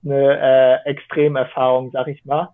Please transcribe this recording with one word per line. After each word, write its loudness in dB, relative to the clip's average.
eine, 2
äh, -6
Extremerfahrung, -2
sag -6
ich -14
mal. -6